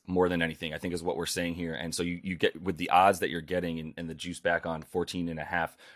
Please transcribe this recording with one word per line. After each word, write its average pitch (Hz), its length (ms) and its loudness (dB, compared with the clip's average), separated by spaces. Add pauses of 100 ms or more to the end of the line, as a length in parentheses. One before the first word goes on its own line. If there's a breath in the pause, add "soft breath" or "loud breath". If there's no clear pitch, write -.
more 90 220 4
than 87 120 2
anything, 80 320 -2
I 78 60 -6
think, 87 160 -4
is 82 80 -4
what 87 120 -2
we're - 120 -4
saying 87 260 -2
here. 82 220 -4
And - 180 -6
so - 80 -4
you, 87 220 -2
you 92 120 -4
get, - 240 2
with 87 180 -4
the 87 120 -4
odds 92 300 8
that 85 100 0
you're 82 120 -2
getting 85 380 -2
and, 80 180 -8
and 85 120 -8
the 82 60 -8
juice 87 240 -8
back 85 260 2
on 80 160 -4
fourteen 87 480 -2
and 80 100 -6
a 76 60 -6
half 85 320 0 (180 loud breath)